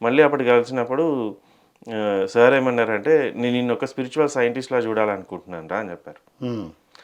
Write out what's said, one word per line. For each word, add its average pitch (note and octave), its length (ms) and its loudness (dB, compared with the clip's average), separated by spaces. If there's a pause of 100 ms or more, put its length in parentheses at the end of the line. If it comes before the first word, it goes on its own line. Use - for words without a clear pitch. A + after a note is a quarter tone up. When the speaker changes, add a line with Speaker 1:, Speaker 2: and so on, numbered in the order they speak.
Speaker 1:
మళ్ళీ B2+ 200 4
అప్పుడు C#3 220 2
కలిసినప్పుడు, B2 920 0 (600)
ఆ, G2+ 360 0
సార్ A#2+ 240 6
ఏమన్నారంటే, B2 800 0
"నేను B2 200 -2
నిన్ను B2 180 -2
ఒక B2 100 -4
స్పిరిచువల్ C3+ 440 -4
సైంటిస్ట్లా B2+ 500 -2
చూడాలనుకుంటున్నాను G2 920 -4
రా" F2+ 80 -4
అని G#2 140 -6
చెప్పారు. - 540 -16
Speaker 2:
Hmm. A#2 200 -6 (400)